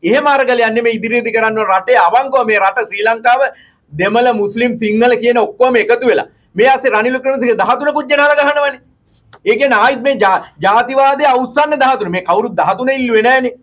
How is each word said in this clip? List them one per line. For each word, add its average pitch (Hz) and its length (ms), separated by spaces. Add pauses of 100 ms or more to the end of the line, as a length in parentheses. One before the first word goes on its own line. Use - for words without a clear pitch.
එහෙම 254 240
අරගලයක් 247 500
නෙමෙයි 233 220
ඉදිරියේදී 226 360
කරන්න 220 260
ඕන. 202 120
රටේ 220 340
අවංකව 247 420
මේ 214 140
රට 196 240
ශ්‍රී 202 220
ලංකාව 240 320 (600)
දෙමළ 226 280 (120)
මුස්ලිම් 226 300 (100)
සිංහල 226 320 (100)
කියන 240 220
ඔක්කොම 247 380
එකතු 240 280
වෙලා - 160 (320)
මේ 226 120
ආසේ 262 240
රනිල් 233 220
වික්‍රමසිංහ 254 440
දහතුනකුත් 262 500
ජනාල 294 280
ගහනවනේ. 285 420 (680)
ඒ 233 100
කියන්නේ 262 260
ආයිත් 254 220
මේ 277 160
ජා-, 185 200 (220)
ජාතිවාදය 269 680
අවුස්සන්න 262 520
දහතුන. 233 320
මේ 180 140
කවුරුත් 208 300
දහතුන 196 380
ඉල්ලුවේ 233 320
නෑනේ. 254 340